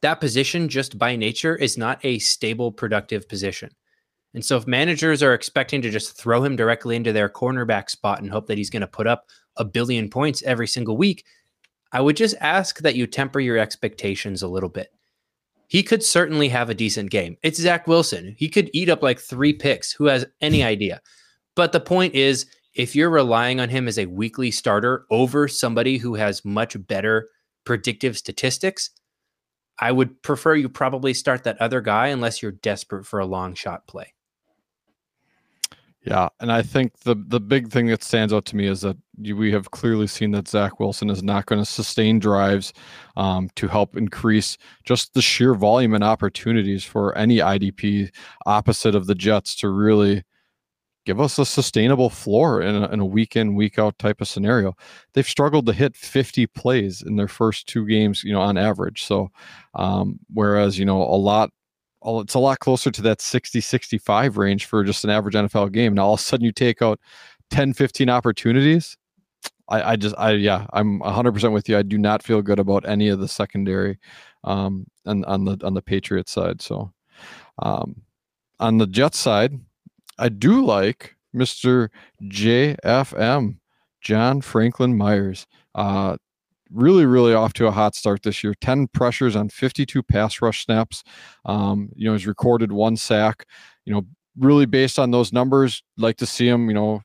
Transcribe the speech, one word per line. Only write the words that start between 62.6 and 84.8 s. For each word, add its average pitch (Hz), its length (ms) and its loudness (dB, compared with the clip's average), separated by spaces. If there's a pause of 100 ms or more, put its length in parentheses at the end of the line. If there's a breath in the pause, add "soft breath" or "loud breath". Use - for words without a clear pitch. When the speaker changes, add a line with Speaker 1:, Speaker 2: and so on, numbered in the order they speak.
Speaker 2:
to 110 120 -10
that 110 180 2
sixty, - 400 -4
sixty-five 113 720 0
range 101 300 0
for 107 180 0
just 98 220 -2
an 107 40 -2
average 104 280 0
N 104 80 2
F 98 100 -4
L 101 140 2
game. 110 240 2
Now, 98 140 4
all 104 80 4
of 110 40 -4
a - 40 -6
sudden 117 220 0
you 117 60 2
take 120 300 0
out 110 180 2 (500 loud breath)
ten, 139 220 0
fifteen 131 380 0
opportunities. 123 880 2 (720)
I, - 220 0
I 117 40 2
just, 104 220 -2
I, 107 160 2
yeah, 101 400 2
I'm 104 300 0
a 95 100 -4
hundred 120 180 2
percent 110 220 0
with 104 160 -2
you. 107 80 4
I 101 60 4
do 104 140 -2
not 104 240 2
feel 107 200 0
good 101 180 0
about 98 260 0
any 104 220 0
of 98 120 2
the 95 100 -6
secondary, 98 680 -4 (460 loud breath)
um, 98 440 -4 (180)
and 101 180 -2
on 95 220 -2
the, 95 180 -2
on 95 100 -4
the 95 80 -2
Patriots 95 520 -4
side. 90 280 -4
So, 104 300 -8 (680 loud breath)
um, - 420 -4 (580)
on 113 180 2
the 110 100 4
Jets 123 300 2
side, 120 400 2 (640)
I 123 100 2
do 156 360 4
like 104 500 0 (160)
Mister 123 600 2 (360 soft breath)
J 117 560 2
F 131 300 2
M, 117 460 0 (420)
John 120 400 2
Franklin 120 560 2